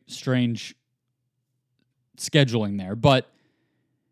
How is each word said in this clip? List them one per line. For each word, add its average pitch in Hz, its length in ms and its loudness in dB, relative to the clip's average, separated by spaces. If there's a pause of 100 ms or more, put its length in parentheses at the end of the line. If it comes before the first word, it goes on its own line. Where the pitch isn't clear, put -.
strange 123 680 -4 (1400)
scheduling 110 640 0
there. 95 160 -6
But 123 340 2 (840)